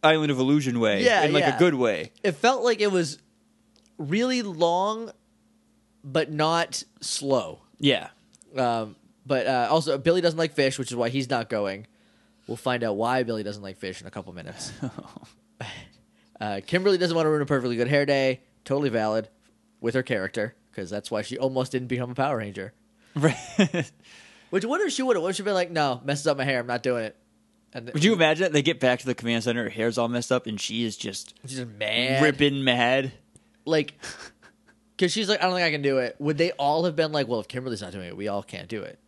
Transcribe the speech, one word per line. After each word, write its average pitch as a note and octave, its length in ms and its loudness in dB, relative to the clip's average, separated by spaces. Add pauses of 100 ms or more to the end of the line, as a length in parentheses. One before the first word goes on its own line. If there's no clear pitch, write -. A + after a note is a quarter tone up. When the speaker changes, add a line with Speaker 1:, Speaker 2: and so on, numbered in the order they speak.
Speaker 1:
Island D#3 280 6
of C3+ 80 0
Illusion C3 400 2
way. G#2+ 240 4
Speaker 2:
Yeah, G#3 220 6
Speaker 1:
In, D3 80 4
like, D3 80 4
Speaker 2:
yeah. C#3+ 160 2
Speaker 1:
a - 20 -4
good E3+ 160 6
way. A2 380 0 (100)
Speaker 2:
It G3 100 0
felt A3+ 320 2
like A3+ 180 2
it G#3 100 2
was E3+ 260 0 (800)
really A#3 460 0
long, F#3+ 680 0 (920)
but C#3+ 260 -2
not D#3+ 520 0 (180)
slow. A#2+ 600 -2 (180)
Speaker 1:
Yeah. A2 300 2 (500)
Speaker 2:
Um, A#2 360 -2 (300)
but, C3 220 0
uh, B2 240 0
also, D3+ 260 2
Billy E3+ 240 2
doesn't E3 180 2
like D#3+ 140 0
fish, C3+ 260 0
which C3 120 -6
is B2 60 -6
why A#2 120 0
he's B2+ 220 -4
not A#2 180 -2
going. G#2 380 -4 (600)
We'll A#2 120 -8
find B2 260 -2
out G#2 140 -2
why B2 240 0
Billy A2+ 200 -4
doesn't G2+ 200 -8
like F#2+ 160 -14
fish F#2 240 -10
in F2+ 40 -16
a F#2+ 40 -14
couple F#2 240 -14
minutes. - 420 -14
Speaker 1:
<laughs> - 60 -10 (1600)
Speaker 2:
Uh, G#2 280 -6
Kimberly F#3 320 2
doesn't E3+ 180 2
wanna D#3+ 140 4
ruin D3+ 100 2
a C#3+ 60 -2
perfectly B2+ 300 0
good A#2+ 120 2
hair C#3+ 160 4
day. C3+ 360 2 (260)
Totally C#3 240 0
valid A2 400 0 (500)
with A#2 140 -2
her C3 80 2
character, G#2+ 520 -4 (180)
'cause F#2 180 -10
that's G#2 200 -8
why G#2+ 120 -2
she B2 160 -8
almost C3 340 -2
didn't B2+ 160 -4
become B2 220 -4
a B2 40 -8
Power C3+ 240 0
Ranger. G2+ 340 -8 (420)
Speaker 1:
Right. D3+ 760 0 (280)
<laughs> - 320 -20
Speaker 2:
Which, F#3 140 0
what C#4 180 0
if F4+ 100 -2
she C4+ 100 -4
would've? A#3 200 2
What F3+ 80 0
if F3+ 60 -4
she'd G3+ 80 -8
been G3+ 100 0
like, F3+ 160 0
"No, C#3+ 340 0
messes C#3+ 220 -2
up D3 100 2
my C3+ 80 -2
hair. C3+ 160 0
I'm A#2 60 -6
not A#2+ 160 -4
doing A#2+ 220 -2
it." G#2+ 120 -10 (560)
And A#2 140 -12
th- B2 80 -14
Speaker 1:
Would D3+ 100 0
you G#3+ 80 6
imagine D#3+ 320 4
that E3+ 80 0
they D3 100 4
get D#3+ 180 0
back B2 200 4
to - 60 -8
the B2+ 80 0
command A#2 300 -2
center, A#2 200 0
her A2 60 -4
hair's A2 280 0
all A#2 100 2
messed A#2+ 240 -2
up, B2+ 140 0
and G#2+ 140 -6
she A2+ 240 -4
is G#2+ 120 -4
just - 380 -10 (120)
Speaker 2:
She's C3 120 -10
just B2 120 -8
mad. A2+ 520 0
Speaker 1:
ripping C#3 420 2
mad? B2+ 480 2 (520)
Speaker 2:
Like, D3+ 300 0 (1040)
'cause F3+ 140 2
she's G#3+ 160 -2
like, G#3 140 0
"I F3+ 40 2
don't F#3 80 0
think F3+ 120 2
I D#3+ 40 2
can D3+ 120 -4
do C#3 160 4
it." B2 200 -2
Would D3 200 0
they E3+ 140 2
all D3 320 2
have E3+ 120 -2
been D#3 160 0
like, C#3+ 160 0
"Well, A#2 120 -2
if G2+ 80 -10
Kimberly's B2+ 340 -6
not F2+ 100 -12
doing F#2 160 -10
it, - 80 -12
we G2+ 120 -6
all G2+ 140 -4
can't F#2 260 -14
do G#2+ 140 -8
it"? - 260 -14